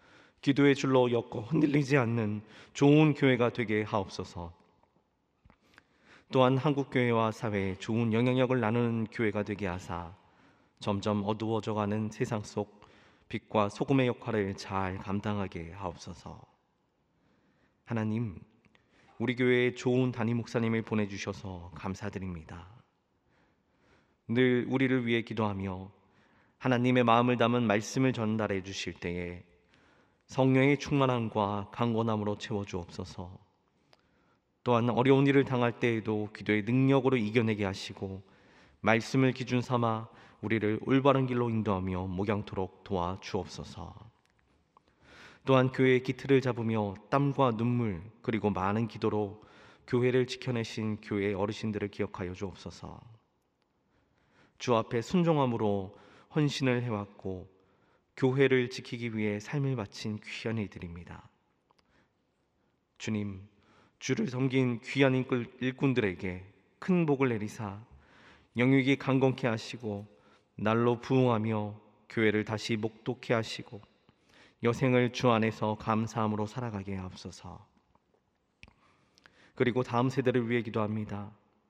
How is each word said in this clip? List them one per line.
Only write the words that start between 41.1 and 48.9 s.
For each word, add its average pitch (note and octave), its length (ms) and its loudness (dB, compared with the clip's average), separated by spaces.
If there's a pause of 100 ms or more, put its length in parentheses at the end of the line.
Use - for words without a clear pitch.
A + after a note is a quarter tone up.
길로 A#2+ 240 0
인도하며 F#2+ 560 -2
목양토록 G2 800 -4
도와 F#2 360 -4
주옵소서. F2 760 -10 (1500)
또한 C3 280 4
교회의 C3 300 4
기틀을 C3+ 380 2
잡으며 A2+ 540 -2 (160)
땀과 C#3 460 2
눈물 A2+ 460 -2 (200)
그리고 G#2 280 0
많은 G2+ 380 0
기도로 G#2 540 -4 (440)